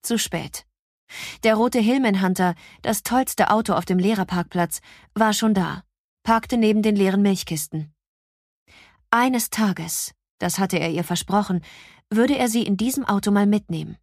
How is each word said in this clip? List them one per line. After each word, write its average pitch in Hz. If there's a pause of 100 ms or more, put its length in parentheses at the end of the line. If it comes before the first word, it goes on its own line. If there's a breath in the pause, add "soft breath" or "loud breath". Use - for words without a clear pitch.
Zu 233
spät. - (760 loud breath)
Der 220
rote 240
Hillman 220
Hunter, 185 (280 loud breath)
das -
tollste 247
Auto 214
auf 175
dem 185
Lehrerparkplatz, 180 (340 loud breath)
war 214
schon 220
da, 185 (400)
parkte 226
neben 214
den 214
leeren 196
Milchkisten. 160 (1160 soft breath)
Eines 240
Tages, 180 (260)
das 180
hatte 190
er 165
ihr 165
versprochen, 180 (480 loud breath)
würde 254
er 247
sie 226
in 196
diesem 247
Auto 202
mal 202
mitnehmen. 160